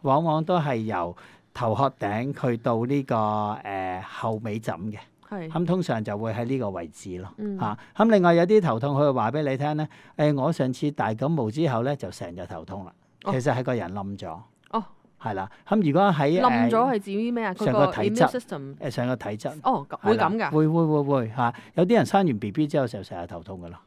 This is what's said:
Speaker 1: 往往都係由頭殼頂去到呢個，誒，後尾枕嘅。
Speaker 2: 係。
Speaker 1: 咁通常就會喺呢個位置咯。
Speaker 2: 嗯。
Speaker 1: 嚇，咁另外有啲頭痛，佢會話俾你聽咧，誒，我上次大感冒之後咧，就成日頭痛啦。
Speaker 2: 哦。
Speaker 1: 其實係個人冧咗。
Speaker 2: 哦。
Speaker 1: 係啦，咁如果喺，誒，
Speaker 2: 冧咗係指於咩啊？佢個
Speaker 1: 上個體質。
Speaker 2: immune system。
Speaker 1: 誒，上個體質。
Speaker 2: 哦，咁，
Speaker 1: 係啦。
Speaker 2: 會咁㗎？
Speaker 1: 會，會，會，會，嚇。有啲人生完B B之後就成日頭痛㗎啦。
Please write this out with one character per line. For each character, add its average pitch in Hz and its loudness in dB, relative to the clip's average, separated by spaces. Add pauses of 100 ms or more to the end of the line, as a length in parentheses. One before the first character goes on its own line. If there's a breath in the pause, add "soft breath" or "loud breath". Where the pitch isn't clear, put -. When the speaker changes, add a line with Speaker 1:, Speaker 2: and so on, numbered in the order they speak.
Speaker 1:
往 156 2
往 156 2
都 180 2
係 143 -2
由 95 -4 (380 loud breath)
頭 110 0
殼 135 2
頂 113 -2
去 120 0
到 117 0
呢 139 0
個， 135 -2 (480)
誒， 95 -6
後 - -6 (120)
尾 110 -4
枕 110 -6 (160)
嘅。 104 -12 (320)
Speaker 2:
係。 175 -8
Speaker 1:
咁 165 -2
通 175 0
常 117 -2
就 104 -4
會 110 -4
喺 120 -4
呢 131 -2
個 107 -2
位 85 -8
置 90 -14
咯。 92 -12 (100)
Speaker 2:
嗯。 208 -8
Speaker 1:
嚇， 107 -4 (200 loud breath)
咁 226 6
另 208 6
外 175 6
有 170 6
啲 214 6
頭 123 0
痛， 143 0
佢 135 2
會 147 6
話 117 0
俾 147 -2
你 135 -2
聽 147 -2
咧， 151 -4 (280 loud breath)
誒， 151 4
我 143 2
上 127 0
次 147 -2
大 110 -2
感 127 -2
冒 127 0
之 156 0
後 117 0
咧， 139 0
就 92 -10
成 90 -12
日 87 -10
頭 85 -12
痛 98 -12
啦。 87 -18 (320)
Speaker 2:
哦。 - -2
Speaker 1:
其 131 0
實 131 2
係 131 -2
個 127 -2
人 95 -4
冧 101 -8
咗。 82 -12 (320)
Speaker 2:
哦。 220 -4 (380)
Speaker 1:
係 220 -4
啦， 190 -6 (180 loud breath)
咁 214 2
如 143 4
果 196 6
喺， 151 2
誒， - -
Speaker 2:
冧 240 4
咗 233 2
係 214 0
指 202 -10
於 220 -2
咩 233 -2
啊？ 190 -4
佢 - -10
個 214 -2
Speaker 1:
上 131 2
個 - 6
體 - -4
質。 113 -2
Speaker 2:
immune 151 4
system。 139 -10
Speaker 1:
誒， - -6
上 123 -2
個 127 0
體 110 -8
質。 127 -6 (100)
Speaker 2:
哦， 208 0
咁， - -10
Speaker 1:
係 - -
啦。 - -16
Speaker 2:
會 214 4
咁 202 0
㗎？ 190 -2
Speaker 1:
會， 156 4
會， 165 4
會， 151 4
會， 131 0
嚇。 120 2 (220 loud breath)
有 185 4
啲 226 4
人 170 4
生 196 4
完 120 0
B 104 -4
B 147 0
之 147 0
後 127 0
就 101 -8
成 87 -10
日 87 -10
頭 85 -12
痛 92 -12
㗎 85 -14
啦。 87 -18